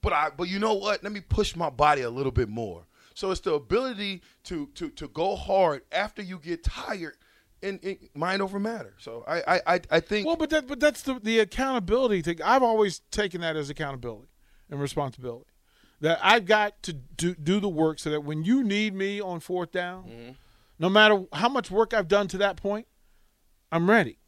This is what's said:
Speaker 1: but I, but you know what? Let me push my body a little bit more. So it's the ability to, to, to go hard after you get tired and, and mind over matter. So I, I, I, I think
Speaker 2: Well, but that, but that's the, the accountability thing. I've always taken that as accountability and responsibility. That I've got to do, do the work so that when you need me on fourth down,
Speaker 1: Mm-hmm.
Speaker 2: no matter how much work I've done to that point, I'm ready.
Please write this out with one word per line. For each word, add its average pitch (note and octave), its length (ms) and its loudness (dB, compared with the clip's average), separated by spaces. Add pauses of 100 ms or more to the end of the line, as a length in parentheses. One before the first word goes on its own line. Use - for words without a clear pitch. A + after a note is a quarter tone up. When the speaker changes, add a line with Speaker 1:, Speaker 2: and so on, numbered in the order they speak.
Speaker 1:
but G3+ 100 0
I, D3+ 240 0
but F3+ 120 -4
you F#3+ 100 -4
know A3 160 2
what? G3 300 -2
Let G#3 80 -8
me G3+ 80 -10
push - 340 -2
my E3 160 -2
body C#3+ 320 4
a A#2+ 80 -4
little B2+ 220 -2
bit A#2 160 0
more. G#2 360 -8 (300)
So F#3+ 160 -4
it's F3+ 100 -4
the E3+ 140 -2
ability G3 680 -2 (220)
to, D#3 300 -8
to, D#3+ 160 -10
to - 160 -16
go F3+ 300 -4
hard F#3 460 2 (100)
after G3+ 280 -4
you F#3 160 -10
get E3 280 -8
tired F3 500 -6 (480)
and, G3 220 -6
and F#3+ 120 -6 (200)
mind F#3 260 -2
over G3 160 -4
matter. G3+ 400 -6
So A#2 300 -14
I, E3 180 -2
I, F3 140 4 (160)
I, F3+ 40 2 (120)
I E3 80 6
think G#3 260 -2
Speaker 2:
Well, D#4+ 80 2
but D#4 160 -2
that, D4+ 160 0
but C4 140 -6
that's D4 220 2
the, B3+ 200 -4
the A3+ 160 2
accountability A3+ 840 2
thing. E3+ 200 -4
I've A#3+ 220 6
always G#3+ 340 2 (140)
taken F#3 300 -4
that E3 120 -2
as D3 160 -4
accountability C3+ 560 -8 (420)
and C#3+ 120 -8
responsibility. C3 680 -6 (540)
That D#3+ 220 2
I've G3+ 220 6
got G#3 380 2
to F3+ 100 -6
do, D#3+ 440 -4
do E3+ 240 2
the G3+ 80 0
work D#3+ 320 2
so D#3 100 -4
that D3+ 120 -2
when D3+ 200 -4
you B3 220 2
need G#3 300 0
me G3 260 -4
on F#3 180 -6
fourth F3+ 320 -6
down, F3+ 320 -6
Speaker 1:
Mm-hmm. A#2 280 -18 (500)
Speaker 2:
no D#3+ 100 2
matter G#3+ 420 8
how F3 160 2
much C4 220 -2
work A3 240 2
I've G3+ 140 0
done G3+ 200 4
to F#3 100 -8
that G3+ 180 0
point, G#3 320 -6 (840)
I'm E3+ 180 2
ready. G3+ 400 4